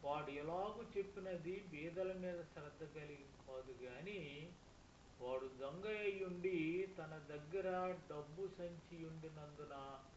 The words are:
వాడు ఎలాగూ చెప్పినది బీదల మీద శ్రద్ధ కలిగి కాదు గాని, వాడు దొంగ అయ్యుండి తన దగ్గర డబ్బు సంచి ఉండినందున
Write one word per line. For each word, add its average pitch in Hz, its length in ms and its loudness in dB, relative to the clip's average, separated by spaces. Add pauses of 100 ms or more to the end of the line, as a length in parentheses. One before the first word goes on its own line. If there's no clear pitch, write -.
వాడు 143 260 4
ఎలాగూ 185 540 2 (140)
చెప్పినది 185 600 0
బీదల 175 520 0
మీద 180 300 0
శ్రద్ధ 151 520 -8
కలిగి 147 300 -6 (240)
కాదు 131 360 -4
గాని, 151 640 -4 (720)
వాడు 131 300 2 (100)
దొంగ 160 260 0
అయ్యుండి 185 1000 4 (100)
తన 156 320 -4
దగ్గర 185 640 4 (160)
డబ్బు 151 380 -2 (100)
సంచి 170 480 -4
ఉండినందున 147 920 -6 (160)